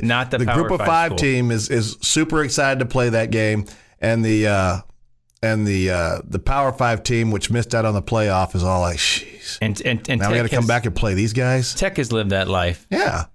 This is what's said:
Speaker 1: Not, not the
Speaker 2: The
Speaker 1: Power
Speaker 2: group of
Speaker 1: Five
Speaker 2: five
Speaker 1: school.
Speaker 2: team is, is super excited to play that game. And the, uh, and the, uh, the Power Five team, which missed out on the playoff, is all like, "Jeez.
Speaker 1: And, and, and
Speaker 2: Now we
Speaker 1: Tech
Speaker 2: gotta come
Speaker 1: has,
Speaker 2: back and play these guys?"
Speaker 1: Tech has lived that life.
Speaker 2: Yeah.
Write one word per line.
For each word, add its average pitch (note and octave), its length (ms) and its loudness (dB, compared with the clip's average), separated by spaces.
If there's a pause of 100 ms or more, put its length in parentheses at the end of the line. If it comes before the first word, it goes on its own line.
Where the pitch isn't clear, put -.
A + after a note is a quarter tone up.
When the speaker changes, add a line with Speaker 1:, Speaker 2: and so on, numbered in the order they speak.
Speaker 1:
Not, - 20 0
not B2 260 0
the B2+ 80 0
Speaker 2:
The A#2+ 80 0
Speaker 1:
Power B2 140 2
Speaker 2:
group F3 120 0
of F3 80 0
Speaker 1:
Five - 80 -2
Speaker 2:
five E3 220 2
Speaker 1:
school. F#3 80 -4
Speaker 2:
team B2+ 320 0
is, A2 200 -2
is A2 320 -2
super D#3 420 0
excited C3+ 360 0
to B2+ 60 0
play B2 220 0
that A2+ 220 0
game. G#2+ 340 0 (360)
And A2+ 220 0
the, G#2+ 260 4
uh, F#2+ 320 0 (600)
and A2 240 2
the, F#2+ 240 2
uh, F2 320 0
the - 160 -6
Power C3+ 340 0
Five A#2+ 300 0
team, A#2 280 0
which G#2 200 -2
missed A#2 240 0
out A2+ 120 2
on G#2+ 80 2
the G2 80 0
playoff, G2+ 520 0
is F2+ 80 0
all F#2 200 2
like, F2 160 -2
"Jeez. - 640 -6
Speaker 1:
And, G#2+ 220 -2
and, A#2+ 240 -2
and B2 120 0
Speaker 2:
Now G2+ 80 0
we A2+ 60 2
Speaker 1:
Tech A#2+ 100 2
Speaker 2:
gotta A2+ 60 -2
come B2+ 140 0
Speaker 1:
has, A2 40 2
Speaker 2:
back A#2 180 2
and G2+ 80 -2
play G#2 200 0
these G#2+ 180 2
guys?" B2+ 420 0
Speaker 1:
Tech F#3+ 220 -2
has A#2+ 160 -2
lived G#2+ 180 0
that F#2+ 160 2
life. F2+ 440 0
Speaker 2:
Yeah. F#3+ 340 0 (100)